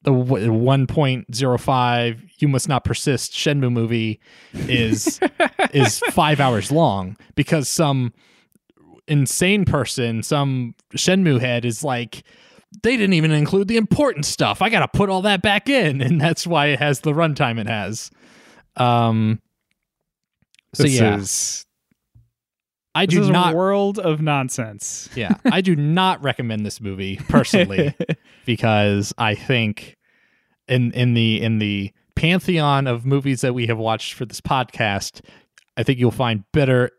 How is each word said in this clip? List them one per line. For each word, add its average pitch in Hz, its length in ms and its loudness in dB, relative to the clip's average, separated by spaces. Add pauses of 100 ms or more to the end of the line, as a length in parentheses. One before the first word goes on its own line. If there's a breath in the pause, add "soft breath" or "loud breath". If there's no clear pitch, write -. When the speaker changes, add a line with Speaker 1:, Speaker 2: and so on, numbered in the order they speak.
Speaker 1:
the 143 100 2
w-, 123 380 0
one 131 360 2
point 127 480 -2
zero 123 220 0
five, 120 680 0 (160)
you 147 80 2
must 135 220 0
not 131 160 0
persist - 480 -2
Shenmue 143 380 0
movie 117 500 -2 (320 loud breath)
is, - 680 -2 (280)
Speaker 2:
<laughs> - 260 -2
Speaker 1:
is - 260 2 (120)
five 151 280 2
hours 120 320 0
long 104 460 0 (180 soft breath)
because 147 340 0
some 135 440 0 (960 soft breath)
insane 180 580 2
person, 117 580 -2
some 135 500 -2 (220)
Shenmue 180 440 2
head 120 240 -2
is 120 220 -4
like, 120 380 -6 (580 soft breath)
"They 247 160 0
didn't 196 160 2
even 160 180 4
include 185 380 0
the 226 80 2
important 220 480 0
stuff. 110 360 -2
I 190 60 2
gotta 190 220 0
put 196 200 0
all 190 120 0
that 196 200 0
back 208 280 0
in." 160 320 2
And 143 180 2
that's 160 260 0
why 156 220 2
it 143 120 0
has 147 200 0
the 151 140 -2
runtime 143 440 0
it 110 100 -6
has. 107 440 -6 (640 soft breath)
Um, 113 680 2 (1300)
so - 100 0
Speaker 2:
This 135 160 4
Speaker 1:
yeah. 107 180 4
Speaker 2:
is, - 480 -6 (1300)
Speaker 1:
I 180 100 2
Speaker 2:
this 175 100 2
Speaker 1:
do 208 60 4
Speaker 2:
is 196 80 4
Speaker 1:
not 175 240 4
Speaker 2:
a - 40 0
world 196 420 0
of 160 220 -2
nonsense. 127 920 -4
Speaker 1:
Yeah, 117 200 0 (100)
I 196 160 0
do 185 140 2
not 160 480 0
recommend 117 420 -4
this 101 160 -10
movie 98 360 -8 (120)
personally 180 640 2 (260)
Speaker 2:
<laughs> - 260 -20
Speaker 1:
because 104 720 2
I 107 180 0
think 113 600 -2 (680)
in, 123 260 0
in 123 200 2
the, 113 280 2
in 113 180 0
the 101 320 -4 (240)
pantheon 156 720 0
of 120 180 -4
movies 135 360 0
that 127 120 0
we 120 140 -2
have 113 100 -2
watched 110 360 -4
for 127 120 -10
this - 160 -16
podcast, 117 800 -4 (560 soft breath)
I 120 60 -2
think 131 160 0
you'll 120 120 4
find 113 320 -4 (100)
better 131 460 2